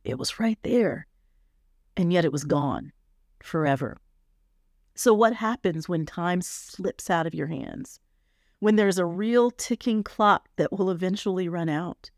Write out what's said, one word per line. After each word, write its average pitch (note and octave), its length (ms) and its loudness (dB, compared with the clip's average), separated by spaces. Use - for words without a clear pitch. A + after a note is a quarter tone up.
It B2+ 140 -6
was - 200 -6
right A3 240 0
there. F#3 440 0
And F3 160 2
yet F3 120 4
it D3 80 2
was D3 120 -4
gone C#3+ 480 -2
forever. C#3+ 540 -2
So A3+ 200 4
what A3+ 180 4
happens A3 560 -4
when E3 160 -2
time F3+ 380 -2
slips - 680 -10
out E3 180 0
of E3 80 -6
your D3+ 120 -4
hands? C#3 520 -10
When G#3+ 180 4
there's G3 220 4
a F3 80 2
real A3+ 440 2
ticking A3+ 520 -2
clock - 540 2
that D#3+ 140 0
will F#3+ 200 0
eventually F#3 580 -2
run E3+ 220 -2
out? E3 480 -6